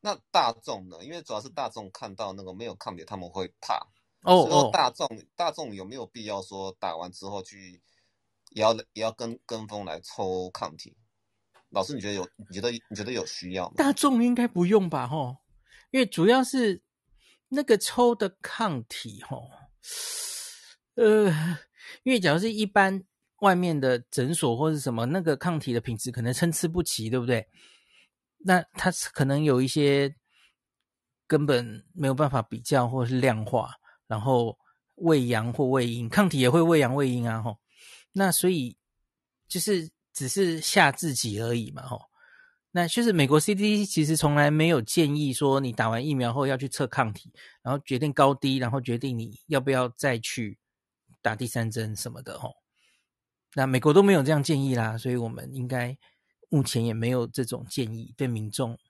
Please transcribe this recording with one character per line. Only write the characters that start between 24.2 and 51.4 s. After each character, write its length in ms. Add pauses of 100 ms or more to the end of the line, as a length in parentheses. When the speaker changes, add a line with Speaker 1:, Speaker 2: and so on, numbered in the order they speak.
Speaker 2:
所 220
或 160
是 80
什 140
么， 100
那 160
个 160
抗 240
体 140
的 60
品 140
质 160
可 120
能 100
参 180
差 160
不 160
齐， 280
对 100
不 60
对？ 200 (960)
那 200 (100)
它 180 (220)
可 140
能 180
有 160
一 80
些 480 (1120)
根 180
本 480
没 140
有 80
办 160
法 100
比 180
较 300
或 160
是 160
量 240
化， 300 (320)
然 120
后 400 (360)
畏 320
阳 260
或 140
畏 200
阴， 220
抗 180
体 140
也 80
会 140
畏 160
阳 160
畏 120
阴 240
啊， 120
吼。 160 (540)
那 200
所 160
以 300 (680)
就 140
是 300 (240)
只 120
是 320
吓 320
自 220
己 260
而 140
已 200
嘛， 100
吼。 180 (680)
那 180
就 140
是 100
美 140
国 120
C 160
D 220
C 80
其 220
实 100
从 180
来 160
没 180
有 120
建 340
议 200
说 260
你 100
打 200
完 120
疫 120
苗 180
后 140
要 100
去 100
测 200
抗 260
体， 180 (300)
然 140
后 100
决 140
定 120
高 240
低， 220
然 140
后 100
决 160
定 220
你 200 (100)
要 120
不 100
要 200
再 280
去 400 (600)
打 160
第 100